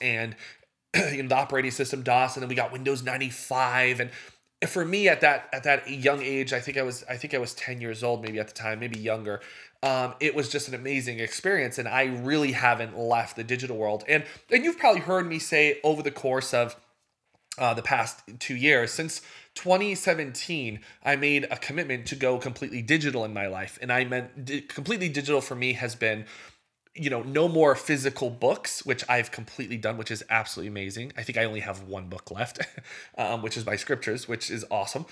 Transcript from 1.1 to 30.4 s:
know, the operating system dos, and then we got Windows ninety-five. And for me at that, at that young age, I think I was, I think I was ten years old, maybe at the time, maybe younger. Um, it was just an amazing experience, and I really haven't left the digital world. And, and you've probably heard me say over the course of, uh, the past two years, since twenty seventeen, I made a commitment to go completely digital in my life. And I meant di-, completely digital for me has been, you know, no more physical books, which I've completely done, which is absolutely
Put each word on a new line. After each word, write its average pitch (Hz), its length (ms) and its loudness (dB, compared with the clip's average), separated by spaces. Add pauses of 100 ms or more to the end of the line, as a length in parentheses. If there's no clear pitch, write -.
know, 127 60 -4
the 127 60 6
operating 131 360 2
system 131 300 -4
dos, 127 340 4
and 131 60 -6
then 127 60 -6
we 127 60 -4
got 120 160 2
Windows 131 320 -2
ninety-five. 127 960 0
And 120 120 -2 (580)
for 180 160 -2
me 196 240 4
at 156 140 6
that, 143 300 4
at 131 120 -6
that 135 260 2
young 139 320 4
age, 135 300 0
I 123 80 0
think 135 160 -6
I 135 60 2
was, 123 260 -4
I 127 80 -6
think 147 180 -6
I 135 40 2
was 120 160 -2
ten 123 260 -8
years 113 240 -6
old, 117 180 0
maybe 110 160 -6
at 107 80 -4
the - 80 -20
time, 110 240 -6
maybe 117 180 -6
younger. 107 440 -4 (420)
Um, 127 380 0
it 147 160 2
was 139 140 0
just 143 180 -4
an 127 60 -6
amazing 123 440 -4
experience, 135 600 0
and 117 100 -4
I 131 160 4
really 131 480 2
haven't 117 440 2
left 117 380 2
the 113 80 -6
digital 123 340 -4
world. 107 300 0
And, 151 160 4 (300)
and 240 120 6
you've 339 140 0
probably 208 220 6
heard 180 260 2
me 160 140 -4
say 151 420 4
over 151 180 4
the 143 120 -2
course 131 420 0
of, 120 220 2 (840)
uh, 120 160 2
the 113 80 -4
past 117 380 0 (180)
two - 160 -6
years, 123 380 4
since 160 300 -6 (320)
twenty 190 420 2
seventeen, 143 800 -2 (240)
I 143 140 4
made 143 340 2
a 123 60 -2
commitment 135 520 -6
to 139 60 -6
go 127 240 2
completely 123 440 -6
digital 135 420 2
in 107 80 -6
my 101 160 -2
life. 95 340 -8
And 123 80 -4
I 123 140 4
meant 123 400 -4
di-, 139 160 -4
completely 180 480 -4
digital 143 320 2
for 131 160 -6
me 127 160 0
has 120 240 -4
been, 107 300 0 (680)
you 147 140 -4
know, 117 140 0
no 147 260 2
more 156 260 6
physical 135 540 0
books, - 560 0
which 131 240 0
I've 123 220 2
completely 113 480 -10
done, 107 180 -2
which 110 140 -8
is 107 180 -6
absolutely 107 400 -2